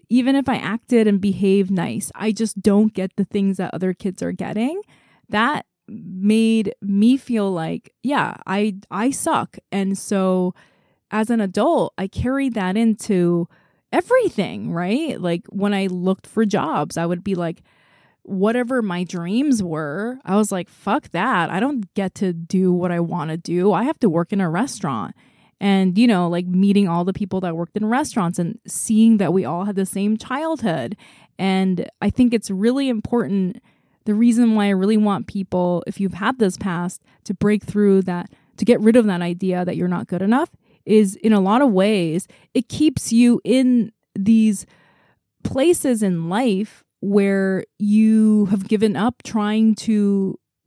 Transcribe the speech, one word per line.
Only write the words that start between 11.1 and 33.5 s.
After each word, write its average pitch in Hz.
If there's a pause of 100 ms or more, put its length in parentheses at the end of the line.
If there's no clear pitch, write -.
an 233
adult, 208
I 190
carried 269
that 190
into 180 (440)
everything, 226
right? 202
Like, 170
when 202
I 190
looked 185
for 226
jobs, 190
I 165
would 175
be 196
like, 170 (600)
whatever 233
my 180
dreams 214
were, 170
I 190
was 214
like, 180
"Fuck -
that. 185
I 175
don't 247
get 190
to 185
do 180
what 180
I 170
wanna 165
do. 180
I 185
have 220
to 220
work 170
in 196
a 175
restaurant." 156 (440)
And, 190
you 233
know, 180
like, 175
meeting 196
all 170
the 185
people 190
that 170
worked 170
in 214
restaurants 220
and 170
seeing 226
that 175
we 185
all 170
had 202
the 190
same 202
childhood. 226 (400)
And 190 (120)
I 202
think 240
it's 214
really 247
important, 202 (440)